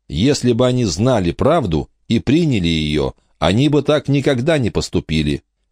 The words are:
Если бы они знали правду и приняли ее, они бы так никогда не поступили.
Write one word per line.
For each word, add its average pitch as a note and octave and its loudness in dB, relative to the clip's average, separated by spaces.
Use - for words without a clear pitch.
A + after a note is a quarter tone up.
Если B2 0
бы A#2+ 2
они B2 0
знали G2 0
правду G2+ -2
и A2+ 0
приняли B2 2
ее, D2+ 0
они G2+ 2
бы D3 2
так D3 -2
никогда C#3 0
не A#2 -2
поступили. D#2 -4